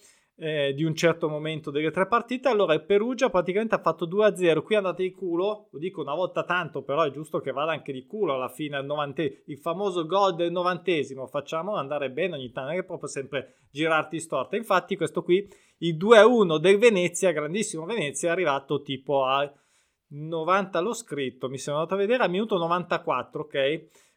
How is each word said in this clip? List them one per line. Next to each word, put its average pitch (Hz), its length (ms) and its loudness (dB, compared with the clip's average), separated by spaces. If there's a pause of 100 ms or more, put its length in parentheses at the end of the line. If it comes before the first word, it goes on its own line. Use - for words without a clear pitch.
(380)
eh, 147 360 -2
di 143 100 -2
un 160 120 0
certo 165 340 2
momento 156 420 -6
delle 151 200 -2
tre 185 160 0
partite. 240 420 0
Allora 196 240 4
il 156 100 0
Perugia 226 460 0
praticamente 185 460 0
ha 185 60 -2
fatto 170 240 -2
due 196 200 2
a 190 100 4
zero, 170 280 2
qui 214 120 0
andate 190 280 -2
di 185 80 -4
culo, 190 600 -4
lo 139 80 -16
dico 180 220 -8
una 139 120 -6
volta 170 300 -2
tanto, 170 400 -4
però 151 200 0
è 147 80 0
giusto 156 280 -6
che 139 120 -4
vada 147 200 -2
anche 147 200 -6
di 131 140 -12
culo 196 280 -2
alla 127 160 -2
fine, 143 280 -8
al 139 80 -6
novante-, 143 600 -4
il 147 120 -12
famoso 175 480 -2
gol 190 300 2
del 170 160 0
novantesimo, 170 760 -2
facciamo 165 480 -6
andare 143 360 -4
bene 165 240 -4
ogni 131 160 -10
tanto, 139 180 -8
non 170 80 -4
è 185 40 -2
che 185 40 -14
proprio 156 240 -10
sempre 139 460 -8 (160)
girarti 160 480 0
storta. 139 360 -4
Infatti 180 400 0
questo 165 280 -4
qui, 190 240 2 (320)
il 165 180 -2
due 214 200 8
a 208 80 12
uno 208 320 6
del 190 200 6
Venezia, 190 540 4
grandissimo 160 540 -4
Venezia, 170 440 -4
è - 20 2
arrivato 147 500 0
tipo 139 420 -2
a 139 280 0 (560)
novanta 165 720 -2
l'ho 214 140 -2
scritto, 135 560 -6
mi 135 80 -8
sono 147 200 -4
andato 170 180 -2
a - 20 0
vedere, 202 260 2
al - 60 2
minuto 202 280 0
novantaquattro, 165 840 -2
ok? 147 460 -2 (300)